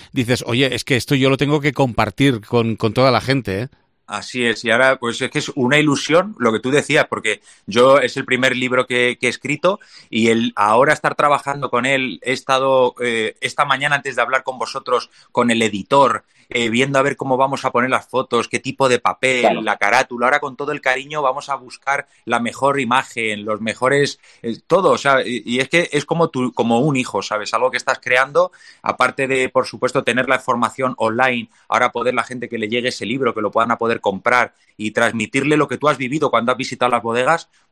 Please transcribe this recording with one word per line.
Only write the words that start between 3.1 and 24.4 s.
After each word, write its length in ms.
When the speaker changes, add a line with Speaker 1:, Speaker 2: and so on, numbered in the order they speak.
Speaker 1:
la 100
gente", 420
¿eh? 60
Speaker 2:
Así 380
es, 180
y 60
ahora 300
pues 200
es 120
que 80
es 160
una 220
ilusión 600
lo 140
que 80
tú 100
decías, 400
porque 300
yo 320
es 180
el 80
primer 320
libro 300
que, 340
que 60
he 40
escrito 500
y 180
el 260
ahora 380
estar 240
trabajando 540
con 160
él, 360
he 100
estado, 720
eh, 380
esta 240
mañana 320
antes 180
de 80
hablar 220
con 160
vosotros, 500
con 180
el 100
editor, 600
eh, 220
viendo 300
a 20
ver 140
cómo 200
vamos 280
a 80
poner 180
las 160
fotos, 400
qué 140
tipo 280
de 120
papel, 400
Speaker 3:
Claro. 220
Speaker 2:
la 160
carátula, 500
ahora 100
con 180
todo 140
el 100
cariño 400
vamos 280
a 80
buscar 500
la 140
mejor 400
imagen, 680
los 160
mejores, 600